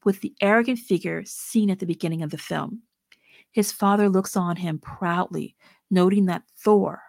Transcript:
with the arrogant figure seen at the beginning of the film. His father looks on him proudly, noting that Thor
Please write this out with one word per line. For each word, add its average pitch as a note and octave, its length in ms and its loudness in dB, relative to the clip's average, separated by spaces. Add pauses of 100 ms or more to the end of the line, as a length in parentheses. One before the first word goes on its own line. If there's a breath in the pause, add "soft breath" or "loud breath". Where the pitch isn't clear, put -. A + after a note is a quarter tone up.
with F#3+ 160 0
the - 220 -8
arrogant A#3 360 2
figure E3+ 460 -4
seen - 460 -2
at F#3+ 80 -2
the F#3+ 80 -6
beginning E3 360 -4
of D3+ 80 -6
the D3+ 80 -10
film. D#3+ 440 -8 (680 soft breath)
His G#3 220 0
father G3+ 380 4
looks F#3+ 260 0
on F3 200 -2
him E3+ 220 -6
proudly, E3+ 800 -6 (340 soft breath)
noting F#3+ 360 4
that F3 160 -4 (160)
Thor F#3+ 500 2